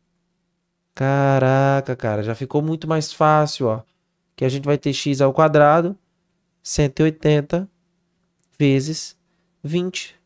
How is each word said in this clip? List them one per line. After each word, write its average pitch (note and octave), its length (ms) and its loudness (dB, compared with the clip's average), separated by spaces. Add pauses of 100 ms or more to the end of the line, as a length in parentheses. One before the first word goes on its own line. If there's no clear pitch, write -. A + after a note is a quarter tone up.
(960)
Caraca, C3+ 1000 0
cara, G#2+ 260 -4
já A2+ 140 -6
ficou D3 260 -4
muito D#3+ 240 -6
mais D#3 260 -2
fácil, D3+ 540 2
ó. A2 160 -2 (540)
Que - 80 -4
a C3 40 2
gente C3+ 160 -6
vai C#3+ 140 0
ter C#3+ 140 -4
x C#3 280 -2
ao C3+ 120 4
quadrado, D#3 680 4 (640)
cento - 380 -2
e - 20 4
oitenta D#3 680 0 (880)
vezes C#3+ 600 -2 (460)
vinte F3+ 520 -6 (120)